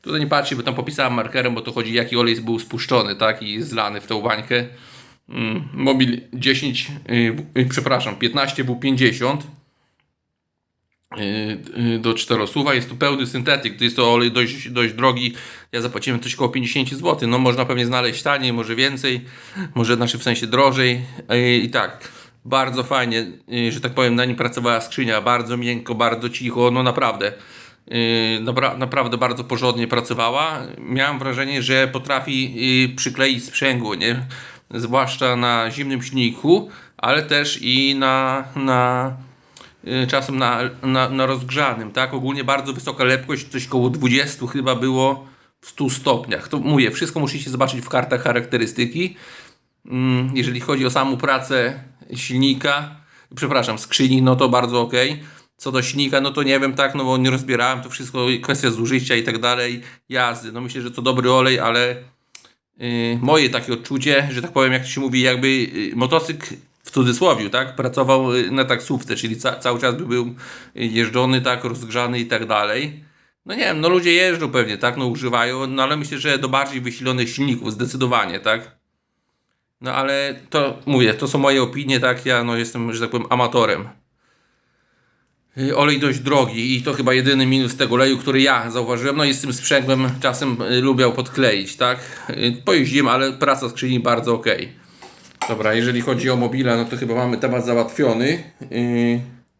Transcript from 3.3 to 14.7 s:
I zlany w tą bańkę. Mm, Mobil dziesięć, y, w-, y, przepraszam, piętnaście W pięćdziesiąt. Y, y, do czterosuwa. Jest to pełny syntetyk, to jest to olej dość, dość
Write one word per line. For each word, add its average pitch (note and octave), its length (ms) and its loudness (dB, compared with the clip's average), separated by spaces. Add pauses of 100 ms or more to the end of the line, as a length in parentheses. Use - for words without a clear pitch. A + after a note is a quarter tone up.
I G#2+ 200 -6
zlany G#2+ 400 -4
w - 60 -20
tą A2 140 -4
bańkę. A#2 440 -2 (640)
Mm, A2 340 -6 (100)
Mobil C3 480 2 (120)
dziesięć, C3 540 -2 (220)
y, A#2 220 2
w-, D3 260 -6
y, C3 120 4
przepraszam, B2+ 460 -2
piętnaście C3+ 480 -2
W B2 160 -4
pięćdziesiąt. C3+ 680 0 (1700)
Y, G#2+ 400 -4 (380)
y, A#2 40 -2
do A#2 140 2
czterosuwa. A#2 600 0
Jest B2 160 0
to A#2+ 60 -12
pełny C#3 320 0
syntetyk, C3 500 -2
to A#2 60 0
jest A#2 120 2
to A#2 180 6
olej A#2+ 180 4
dość, B2 380 -2
dość A#2+ 240 0